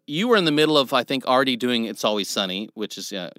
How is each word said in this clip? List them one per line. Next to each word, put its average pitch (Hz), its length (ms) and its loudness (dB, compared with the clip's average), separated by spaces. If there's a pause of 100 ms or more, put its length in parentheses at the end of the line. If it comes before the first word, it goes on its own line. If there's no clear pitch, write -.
you 175 220 -2
were 233 80 4
in 185 80 4
the 156 80 2
middle 151 260 4
of, 127 140 0
I 127 100 2
think, 135 240 -4
already 131 300 2
doing 117 300 0
It's 107 180 -6
Always 107 260 0
Sunny, 98 440 -4
which 107 220 -8
is 95 140 -12
a 90 280 -10